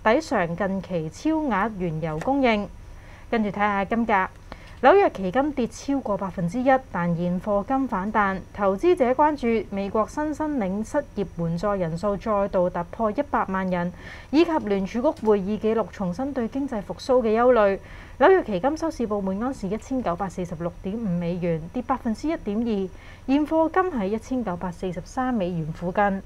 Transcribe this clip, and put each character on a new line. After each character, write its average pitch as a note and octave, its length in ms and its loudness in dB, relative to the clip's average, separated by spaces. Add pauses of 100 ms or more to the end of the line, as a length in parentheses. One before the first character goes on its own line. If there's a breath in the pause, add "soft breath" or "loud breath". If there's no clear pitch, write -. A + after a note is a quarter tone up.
抵 A3 60 4
償 G#3+ 460 2
近 F#3+ 280 -2
期 D#3+ 260 -4
超 - 200 -4 (120)
額 A3+ 360 0
原 E3 240 -2
油 D#3 180 -4
供 C4+ 220 0
應。 G#3+ 280 2 (600 loud breath)
跟 A#3 120 2
住 G#3 80 0
睇 F3 60 -6
吓 G3+ 300 2
金 A3+ 200 0
價， G3 220 2 (540 loud breath)
紐 C4+ 120 10
約 G4 180 8
期 F#3+ 200 -4
金 C#4 220 2
跌 A3+ 140 0
超 C#4 340 -2
過 G3+ 160 -2
百 F#3+ 120 -4
分 F3 200 -2
之 A3+ 100 -4
一， B3+ 100 2 (220)
但 F3 240 0
現 F3 260 -2
貨 G3+ 240 0
金 C4+ 220 0
反 G#3 240 -2
彈。 G3 280 2 (140)
投 G3 220 2
資 E4+ 180 4
者 C4+ 200 4
關 D4+ 220 4
注 A#3 380 0
美 G3 160 -4
國 G#3+ 160 2
新 D4+ 300 -4
申 D4+ 240 -2
領 G3 260 -2
失 - 120 -2 (180)
業 G3+ 100 -2 (120)
援 E3+ 200 -2
助 G3+ 140 0
人 E3+ 260 -2
數 G3+ 200 0
再 G3+ 320 0
度 F3+ 200 2
突 F3+ 220 -4
破 A3 180 0
一 G#3 140 -2
百 A3+ 220 0
萬 F#3+ 240 -2
人， F3 240 -2 (380 loud breath)
以 D4+ 120 6
及 E4+ 80 2
聯 G#3 340 0
儲 F3+ 60 -8
局 A#3+ 340 0
會 G#3 140 6
議 G3 180 -2
記 A3 160 0
錄 A3 180 0
重 F3+ 220 -4
申 C4+ 200 -4
對 A#3 160 -2
經 C#4 180 -4
濟 G#3+ 160 -4
復 - 140 -8
甦 B3+ 240 2
嘅 A3 180 2
憂 B3 140 6
慮。 G3+ 260 6 (400 loud breath)
紐 C#4+ 100 8
約 F#4 140 6
期 G3+ 160 -2
金 C#4 180 0
收 D#4+ 140 -2
市 A#3 160 -4
報 G#3 140 -2
每 F#3+ 200 -2
安 C4 120 -4
士 G#3 160 -6
一 G#3+ 80 -2
千 B3+ 260 -4
九 E3+ 120 0
百 F#3+ 120 -4
四 F3+ 160 -6
十 F3+ 120 -8
六 E3+ 160 -4 (120)
點 F#3+ 100 -4
五 A3+ 140 -4 (100)
美 F3 200 -2
元， E3 240 0 (100)
跌 B3 100 -6
百 C4 140 -2
分 A#3 180 -2
之 D4 140 -4
一 E4 80 0
點 G#3+ 220 -4
二， G#3 320 -2 (380 loud breath)
現 C#4+ 200 2
貨 D#4+ 240 2
金 F#4 120 2 (140)
喺 G3 100 0
一 A3 120 -2
千 B3+ 240 -4
九 F3+ 140 -4
百 F3+ 140 -4
四 F#3 200 -6
十 E3+ 140 -8
三 B3+ 280 -2
美 F#3+ 160 0
元 E3 220 -2
附 E3+ 200 -4
近。 G3 340 2